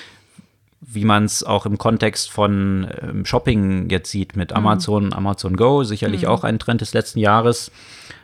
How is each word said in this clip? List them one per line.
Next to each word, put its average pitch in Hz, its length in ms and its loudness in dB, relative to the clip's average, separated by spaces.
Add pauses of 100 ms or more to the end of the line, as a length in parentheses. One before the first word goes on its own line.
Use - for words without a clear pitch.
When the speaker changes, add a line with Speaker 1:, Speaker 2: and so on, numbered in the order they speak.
(800)
Speaker 1:
wie 107 240 -4
man's 104 380 2
auch 104 220 0
im 104 120 -2
Kontext 113 540 0
von, 98 560 0 (140)
ähm, 98 240 -6
Shopping 98 640 0
jetzt 90 220 -4
sieht 98 240 -6
mit 90 160 -4
Speaker 2:
Mhm. - 60 -2
Speaker 1:
Amazon, 104 560 0
Amazon 95 420 -2
Go, 135 280 4
sicherlich 104 400 -2
Speaker 2:
Mhm. - 60 0
Speaker 1:
auch 95 140 0
ein 113 160 0
Trend 117 220 -2
des 107 120 -6
letzten 113 260 -2
Jahres, 113 520 2 (520)